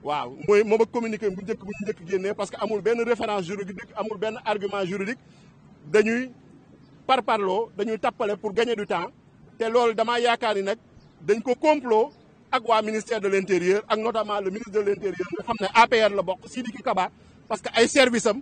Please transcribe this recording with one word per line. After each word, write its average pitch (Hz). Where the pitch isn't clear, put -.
Waaw, 139
mooy 208
moom 220
ak 220
communiqué 220
bu 185
njëkk 214
bu 190
ñu 202
njëkk 185
génnee, 190
parce 196
que -
amul 208
benn 233
référence 214
juridique, 196
amul 208
benn 220
argument 202
juridique, 202
dañuy 226
parparloo, 220
dañuy 214
tappale 214
pour 208
gagner 233
du 202
temps. 180
Te 226
loolu 233
damaa 226
yaakaar 233
ni 196
nag 196
dañ 202
ko 247
complot 262
ak 247
waa 220
ministère 220
de 196
l'Intérieur, 190
ak 214
notamment 214
le 190
ministre 214
de 214
l'Intérieur, 196
nga 196
xam 226
ne 190
A 226
P 226
R 202
la 196
bokk, 185
Sidiki 240
Kaba, 190
parce -
que -
ay 226
service 247
am 220